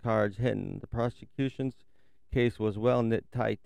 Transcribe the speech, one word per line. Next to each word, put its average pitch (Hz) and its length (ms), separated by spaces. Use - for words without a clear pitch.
cards 107 360
hidden. 98 420
The - 80
prosecution's 127 880
case 120 260
was 107 200
well 123 260
knit 113 260
tight, 110 360